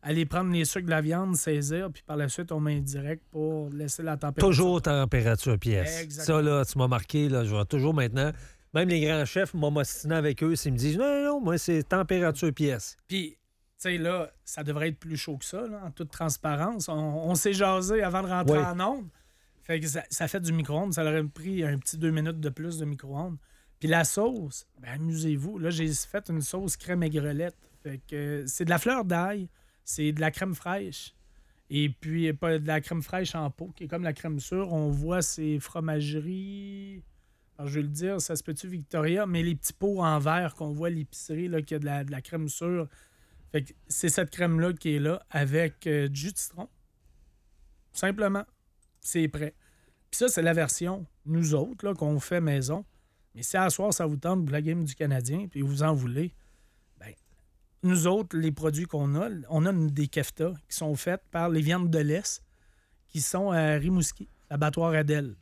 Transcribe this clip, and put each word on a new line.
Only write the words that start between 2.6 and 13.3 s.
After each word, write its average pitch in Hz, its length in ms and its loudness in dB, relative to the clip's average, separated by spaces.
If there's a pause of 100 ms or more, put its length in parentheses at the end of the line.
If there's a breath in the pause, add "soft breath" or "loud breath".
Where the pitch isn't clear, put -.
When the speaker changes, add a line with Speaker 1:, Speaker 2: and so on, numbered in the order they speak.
Speaker 1:
met 151 160 0
indirect 143 540 -4
pour 156 400 -2
laisser 147 320 -6
la 160 140 -2
température. 147 320 4
Speaker 2:
Toujours 175 340 6
température 123 760 4
pièce. 117 440 2
Speaker 1:
Exactement. 156 360 2
Speaker 2:
Ça, 151 40 6
là, 143 220 4
tu - 140 -2
m'as 127 100 4
marqué, 143 400 2
là, 127 160 2
je 104 100 2
vais 104 100 4
toujours 147 300 2
maintenant, 131 360 2 (440 loud breath)
même 175 140 4
les 170 120 4
grands 151 240 2
chefs, 185 300 0
moi, 151 160 2
m'ostiner 147 460 0
avec 147 260 2
eux, 160 140 4
s'ils 139 160 0
me 120 60 2
disent, « 147 200 2
Non, 254 60 2
non, 285 200 2
non, 294 160 0
moi, 170 180 2
c'est 160 260 2
température 175 680 2
pièce. » 135 440 -2 (120)
Speaker 1:
Puis, 180 220 -4